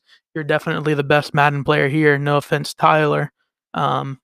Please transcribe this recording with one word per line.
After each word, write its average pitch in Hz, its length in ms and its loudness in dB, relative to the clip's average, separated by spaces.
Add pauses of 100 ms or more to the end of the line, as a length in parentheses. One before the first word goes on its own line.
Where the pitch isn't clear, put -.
(340)
you're 160 100 -6
definitely 151 500 -2
the 143 100 0
best 147 300 0
Madden 143 300 2
player 147 260 2
here. 147 280 2
No 143 200 0
offense, 143 360 -4
Tyler. 151 580 2 (420)
Um, 139 500 -4